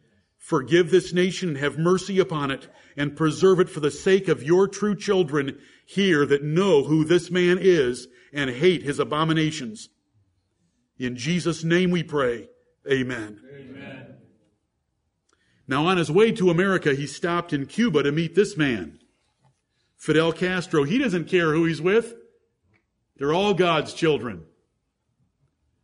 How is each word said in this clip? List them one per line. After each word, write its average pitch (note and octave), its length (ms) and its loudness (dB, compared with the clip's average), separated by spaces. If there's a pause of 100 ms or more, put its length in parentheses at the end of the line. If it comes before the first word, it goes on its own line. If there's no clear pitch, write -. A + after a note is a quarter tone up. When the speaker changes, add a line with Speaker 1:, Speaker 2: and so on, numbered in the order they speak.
(380)
Speaker 1:
Forgive D#3 540 0
this F3 220 2
nation F3+ 360 -2
and C#3 80 -4
have C#3+ 200 -4
mercy F#3 420 0
upon D3+ 320 -2
it - 160 -8 (300)
and D3 180 -4
preserve D#3+ 440 2
it F3+ 100 0
for - 100 -10
the D3 120 0
sake G3 360 0
of B2+ 160 0
your F3+ 240 4
true G3+ 280 -2
children D3+ 600 -2 (280)
here F3+ 400 2
that C#3+ 180 2
know D#3 400 2
who D3+ 220 2
this E3+ 260 0
man F3+ 300 2
is C#3+ 460 2 (260)
and C#3+ 160 -4
hate C#3 340 2
his C3+ 160 -4
abominations. D3+ 880 -2 (1080)
In B2 180 -6
Jesus' D#3+ 480 -4
name F3 280 2
we E3+ 120 -2
pray. A#2+ 460 -4 (420)
Amen. A#2+ 480 -4 (160)
Speaker 2:
Amen. - 600 -18 (1500)
Speaker 1:
Now, C#3 200 0
on F#3 100 2
his D#3 140 0
way G#3+ 220 6
to F3+ 160 2
America, F3 440 2
he C#3+ 140 -4
stopped E3+ 460 -4
in C#3 120 -4
Cuba E3 380 0
to C#3+ 80 0
meet D#3+ 240 -4
this G3 220 2
man, A#2 420 -2 (1000)
Fidel D#3+ 340 0
Castro. F3 520 -2
He E3+ 140 0
doesn't F3+ 280 -2
care E3+ 280 2
who E3 120 2
he's D#3 160 -2
with. G#3+ 320 0 (1040)
They're C#3+ 160 -2
all G3+ 200 2
God's E3 400 0
children. B2 500 -2 (1400)